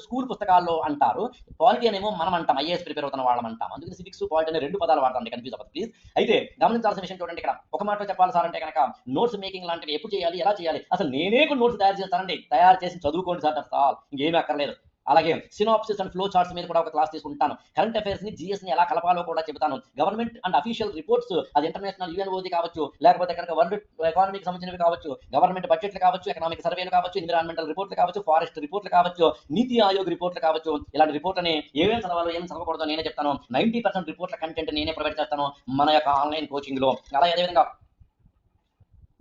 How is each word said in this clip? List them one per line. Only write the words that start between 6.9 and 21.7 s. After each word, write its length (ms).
విషయం 160
చూడండి, 200
ఇక్కడ 120
ఒక 120
మాటలో 240
చెప్పాలి 240
సార్ 120
అంటే 160
కనుక 140
నోట్స్ 280
మేకింగ్ 260
లాంటివి 280
ఎప్పుడు 160
చేయాలి, 300
ఎలా 160
చేయాలి? 200
అసలు 200
నేనే 340
కొన్ని 140
నోట్స్ 180
తయారు 200
చేస్తానండి, 340
తయారు 300
చేసి 220
చదువుకోండి 380
సార్, 140
that's 260
all, 100
ఇంకేమీ 300
అక్కర్లేదు. 320
అలాగే 220
synopsis 480
and 100
flow 200
charts 220
మీద 140
కూడా 140
ఒక 100
క్లాస్ 220
తీసుకుంటాను. 400
కరెంట్ 220
అఫైర్స్‌ని, 380
జీఎస్ని 380
ఎలా 160
కలపాలో 360
కూడా 200
చెబుతాను. 280
Government 320
and 140
official 300
reports, 300
అది 120
ఇంటర్నేషనల్ 460